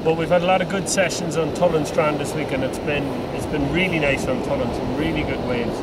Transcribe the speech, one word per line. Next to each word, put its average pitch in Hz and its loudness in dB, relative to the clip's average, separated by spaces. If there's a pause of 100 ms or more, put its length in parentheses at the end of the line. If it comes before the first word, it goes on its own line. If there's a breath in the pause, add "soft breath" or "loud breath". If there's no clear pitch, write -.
But 160 2
we've 165 0
had 175 6
a 170 0
lot 185 4
of 175 -2
good 190 -2
sessions 170 0
on 156 0
Tullen 165 2
Strand 151 2
this 135 -4
week, - -2
and 135 0
it's 127 -2
been, 143 -2 (300)
it's - -4
been 143 -2
really 175 2
nice 139 0
on 127 0
Tullen, 135 0
some 123 -2
really 156 0
good 123 -2
waves. 120 -2